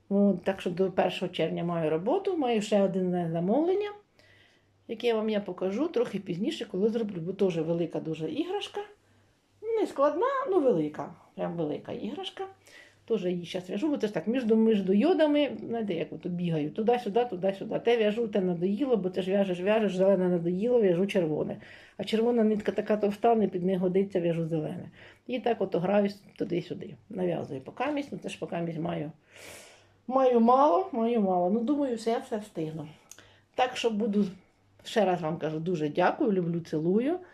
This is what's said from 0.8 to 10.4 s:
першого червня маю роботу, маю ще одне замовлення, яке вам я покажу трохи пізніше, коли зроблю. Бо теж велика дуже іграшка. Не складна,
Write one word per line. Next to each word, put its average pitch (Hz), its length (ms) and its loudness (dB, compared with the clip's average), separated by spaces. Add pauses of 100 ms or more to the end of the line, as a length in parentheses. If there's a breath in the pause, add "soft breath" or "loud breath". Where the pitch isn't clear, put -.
першого 180 400 -2
червня 170 320 -2
маю 170 260 -2
роботу, 294 480 0
маю 240 240 0
ще 208 200 2
одне 180 500 0
замовлення, 311 600 0 (960 soft breath)
яке 226 260 0
вам 220 160 0
я 208 100 0
покажу 196 480 -2
трохи 240 320 -2
пізніше, 220 460 -4
коли 202 240 0
зроблю. 214 320 -4
Бо 175 120 -6
теж 185 240 0
велика 165 420 -2
дуже 156 320 -6
іграшка. 370 500 -6 (800 soft breath)
Не 427 260 0
складна, 381 600 0